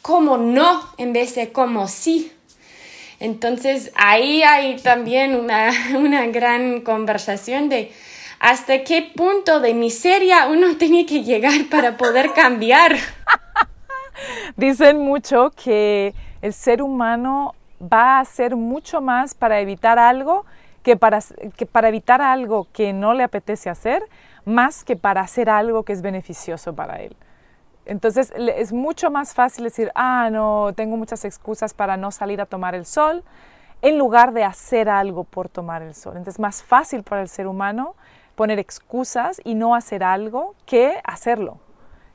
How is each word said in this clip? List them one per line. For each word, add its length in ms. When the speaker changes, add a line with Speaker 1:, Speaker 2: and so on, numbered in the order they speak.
Speaker 1:
cómo 360
no 460
en 160
vez 220
de 180
cómo 340
sí. 460
Entonces, 760
ahí 480
hay 380
también 540
una, 360
<laughs> 140
una 300
gran 540
conversación 880
de 240
hasta 440
qué 180
punto 460
de 120
miseria 720
uno 280
<laughs> 20
tiene 280
que 180
llegar 480
para 260
poder 360
cambiar. 680
Speaker 2:
<laughs> 1500
Dicen 440
mucho 520
que 640
el 120
ser 280
humano 720
va 360
a 40
hacer 340
mucho 460
más 340
para 240
evitar 400
algo 460
que 140
para, 220
que 100
para 240
evitar 320
algo 520
que 200
no 200
le 100
apetece 460
hacer, 340
más 380
que 120
para 260
hacer 280
algo 340
que 100
es 80
beneficioso 720
para 280
él. 140
Entonces, 520
le, 220
es 140
mucho 380
más 220
fácil 320
decir, 300
"Ah, 360
no, 440
tengo 220
muchas 280
excusas 480
para 240
no 140
salir 300
a 40
tomar 280
el 120
sol", 380
en 160
lugar 360
de 100
hacer 460
algo 360
por 240
tomar 340
el 100
sol. 200
Entonces, 220
es 40
más 240
fácil 400
para 180
el 80
ser 180
humano 480
poner 240
excusas 840
y 120
no 200
hacer 280
algo 520
que 380
hacerlo. 560